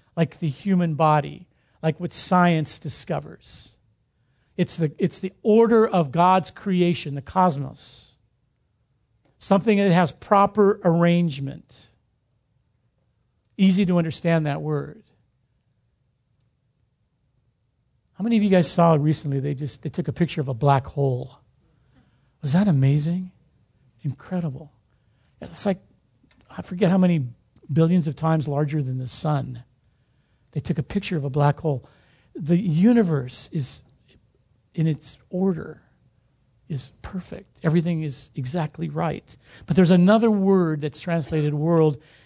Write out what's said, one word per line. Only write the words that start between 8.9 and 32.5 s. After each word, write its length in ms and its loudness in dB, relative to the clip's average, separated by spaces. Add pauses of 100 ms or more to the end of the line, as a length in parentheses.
Something 400 2
that 140 2
has 180 2
proper 760 2
arrangement. 1040 0 (1700)
Easy 300 4
to 120 2
understand 480 0
that 140 -4
word. 440 -6 (3000)
How 100 -8
many 120 0
of 60 2
you 80 2
guys 180 4
saw 260 4
recently 440 -2
they 160 -4
just, 300 -8
they 60 -10
took 180 -8
a 40 -4
picture 280 -2
of 80 -6
a 60 -6
black 320 2
hole? 520 -6 (1040)
Was 100 -4
that 140 2
amazing? 640 0 (720)
Incredible. 680 -8 (680)
It's 260 -8
like, 120 0 (720)
I 120 -12
forget 280 0
how 80 4
many 280 2 (460)
billions 360 2
of 80 -6
times 320 -2
larger 340 -2
than 160 -6
the 80 -8
sun. 560 -4 (880)
They 100 -8
took 180 -4
a 40 -2
picture 340 -6
of 80 -4
a 60 -6
black 300 0
hole. 280 -4 (460)
The 220 0